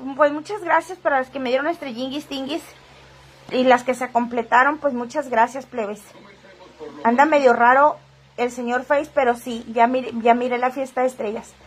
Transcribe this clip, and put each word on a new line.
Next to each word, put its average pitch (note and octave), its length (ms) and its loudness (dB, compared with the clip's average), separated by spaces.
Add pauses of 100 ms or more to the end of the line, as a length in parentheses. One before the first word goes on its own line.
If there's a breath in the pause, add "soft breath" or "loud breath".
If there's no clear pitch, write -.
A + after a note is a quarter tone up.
(160)
Pues D4 140 4
muchas D#4 320 -10
gracias E4 360 -2
para C#4+ 200 0
las C4 120 -6
que C4+ 100 -10
me C4 80 -6
dieron C4 180 -2
estrellinguis, C4+ 600 -8
tinguis. C#4 360 -8 (880)
Y B3+ 140 0
las B3+ 180 4
que B3+ 120 -4
se B3+ 140 -8
completaron, A#3+ 680 0
pues C#4+ 160 -2
muchas B3 340 -6
gracias, A#3+ 380 -2
plebes. G#3 340 -8 (1000)
Anda B3 220 6
medio C#4+ 280 4
raro B3+ 460 6 (380)
el A#3+ 160 -4
señor B3 320 -4
Face, D4 280 0
pero B3 220 2
sí, A#3+ 380 -10
ya A#3 160 4
mire, B3+ 240 -4 (100)
ya A#3 120 6
miré B3 240 -4
la B3+ 120 0
fiesta C4 300 -6
de B3+ 80 2
estrellas. A3+ 460 -8 (120 soft breath)